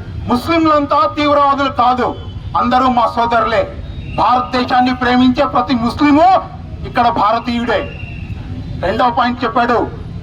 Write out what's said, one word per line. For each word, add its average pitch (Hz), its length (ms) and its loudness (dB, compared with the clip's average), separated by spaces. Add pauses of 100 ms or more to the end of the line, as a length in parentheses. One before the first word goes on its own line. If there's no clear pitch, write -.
(320)
ముస్లింలంతా 302 680 2 (180)
తీవ్రవాదులు 285 560 2 (100)
కాదు, 247 240 2 (540)
అందరూ 247 260 2 (120)
మా 220 160 4
సోదరులే. 226 480 0 (560)
భారతదేశాన్ని 247 800 2
ప్రేమించే 254 540 4
ప్రతి 262 200 0 (120)
ముస్లిము 294 420 4 (600)
ఇక్కడ 240 180 0 (140)
భారతీయుడే. 233 580 0 (1040)
రెండో 196 220 0 (120)
పాయింట్ 240 260 -2
చెప్పాడు, 226 360 0 (440)